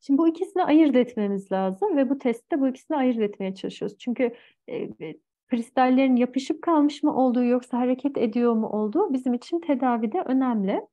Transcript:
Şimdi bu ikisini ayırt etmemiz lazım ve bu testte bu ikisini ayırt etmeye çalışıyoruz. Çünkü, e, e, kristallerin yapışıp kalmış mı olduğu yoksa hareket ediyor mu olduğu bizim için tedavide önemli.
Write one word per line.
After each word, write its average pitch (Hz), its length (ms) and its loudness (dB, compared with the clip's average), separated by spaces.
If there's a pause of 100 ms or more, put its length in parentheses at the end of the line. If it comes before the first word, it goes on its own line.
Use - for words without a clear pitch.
Şimdi 277 180 0
bu 330 100 4
ikisini 359 360 -2
ayırt 302 320 4
etmemiz 202 560 0
lazım 190 440 0
ve 269 140 2
bu 277 80 -2
testte 262 420 -4
bu 269 80 2
ikisini 262 280 -6
ayırt 254 220 0
etmeye 208 360 -4
çalışıyoruz. - 440 -10
Çünkü, 240 360 -2 (340)
e, 160 80 -8
e, - 400 -10 (320)
kristallerin 254 680 2
yapışıp 254 460 -2
kalmış 294 400 2
mı 294 140 0
olduğu 247 280 2
yoksa 247 340 -2
hareket 254 400 -2
ediyor 240 340 2
mu 220 160 0
olduğu 214 440 0
bizim 254 220 0
için 330 260 -6
tedavide 254 680 -2
önemli. 254 560 0 (100)